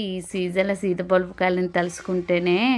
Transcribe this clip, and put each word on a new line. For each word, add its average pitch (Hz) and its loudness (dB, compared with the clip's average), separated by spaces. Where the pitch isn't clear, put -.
ఈ 185 -4
సీజన్లో 190 0
సీతపలపకాయలను 180 0
తలుచుకుంటేనే 175 0